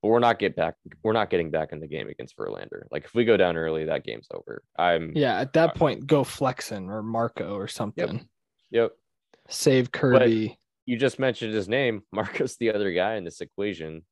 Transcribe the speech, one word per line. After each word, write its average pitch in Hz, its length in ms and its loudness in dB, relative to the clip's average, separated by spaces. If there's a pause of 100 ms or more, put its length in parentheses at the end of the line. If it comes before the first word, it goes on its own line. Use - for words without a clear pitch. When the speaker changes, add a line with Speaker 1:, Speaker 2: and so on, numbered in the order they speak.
Speaker 1:
But 104 60 0
we're 113 100 4
not 117 220 4
get 98 160 0
back, 80 180 -2 (280)
we're 110 100 0
not 107 180 0
getting 85 200 0
back 80 220 -2
in 78 80 -10
the 78 60 -10
game 73 220 -8
against - 280 -14
Verlander. 50 540 -10
Like, 73 140 -6
if - 100 -20
we 117 100 4
go 110 120 6
down 87 200 4
early, 80 300 -2
that 76 180 -2
game's 57 300 -10
over. - 280 -12 (140)
I'm 82 400 2
Speaker 2:
Yeah, 120 240 2
at 131 140 -4
that 165 160 6
Speaker 1:
I - 80 -6
Speaker 2:
point, 139 280 0
go 139 180 4
Flexen 107 680 -4
or 107 120 -6
Marco 113 540 -4
or - 120 -6
something. - 600 -6 (420)
Speaker 1:
Yep. 113 220 2 (560)
Speaker 2:
Save 131 440 2
Speaker 1:
But - 80 -8
Speaker 2:
Kirby. 123 580 4 (260)
Speaker 1:
you 120 140 -2
just 131 220 0
mentioned 117 340 0
his 98 140 -2
name. 117 380 0
<laughs> - 60 -20
Marco's 110 440 -4
the 113 180 2
other 101 180 0
guy 95 220 0
in 101 100 -6
this 80 160 -14
equation. 80 720 -8